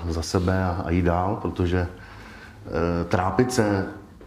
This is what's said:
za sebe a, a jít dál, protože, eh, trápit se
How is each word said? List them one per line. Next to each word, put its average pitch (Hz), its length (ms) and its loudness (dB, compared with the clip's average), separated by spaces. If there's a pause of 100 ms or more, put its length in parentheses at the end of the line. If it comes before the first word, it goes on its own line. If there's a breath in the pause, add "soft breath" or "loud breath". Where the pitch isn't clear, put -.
za 82 140 -2
sebe 92 420 2
a, 87 200 0
a 85 60 -2
jít 90 120 4
dál, 90 400 2
protože, 90 360 0 (880 loud breath)
eh, 85 380 0
trápit 95 480 2
se 101 340 2 (400)